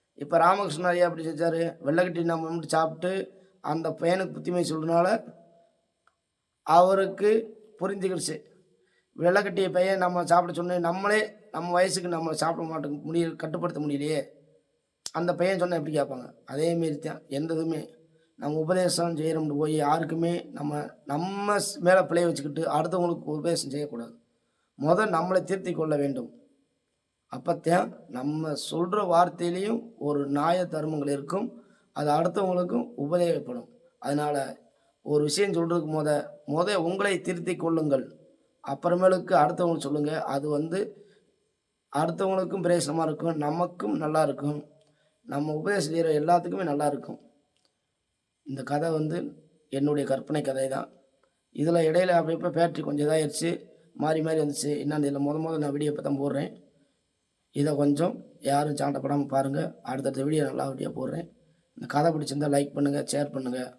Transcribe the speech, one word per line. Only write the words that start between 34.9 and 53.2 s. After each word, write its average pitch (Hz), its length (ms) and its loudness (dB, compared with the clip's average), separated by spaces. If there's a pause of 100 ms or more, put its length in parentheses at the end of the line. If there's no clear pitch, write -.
ஒரு 147 180 2
விஷயம் 185 320 0
சொல்றதுக்கு 165 360 0
மொத, 156 180 0 (380)
மொத 175 280 2 (120)
உங்களை 190 340 2
திருத்திக் 170 420 -4
கொள்ளுங்கள். 151 420 2 (580)
அப்புறமேலுக்கு 180 720 2
அடுத்தவங்களுக்கு 165 520 2
சொல்லுங்க. 147 260 -2 (200)
அது 139 160 -2
வந்து 160 300 -2 (1120)
அடுத்தவங்களுக்கும் 180 720 0
பிரயோசனமா 165 420 2
இருக்கும், 160 300 -2
நமக்கும் 175 600 -2
நல்லா 156 260 2
இருக்கும், 147 360 -2 (640)
நம்ம 147 340 -4
உபதேசம் 170 360 0
செய்ற 165 240 2
எல்லாத்துக்குமே 175 500 2
நல்லா 147 220 0
இருக்கும். - 280 -8 (1300)
இந்த 135 180 -8
கதை 151 280 0
வந்து 156 260 0 (540)
என்னுடைய 143 360 2
கற்பனை 143 360 -2
கதை 135 240 -2
தான். 131 200 -6 (680)
இதுல 165 280 4
இடையில 175 360 4
அப்பப்ப 165 360 0
பேட்டரி 165 280 2
கொஞ்சம் 147 240 0
இதாயிருச்சு, 156 420 0 (460)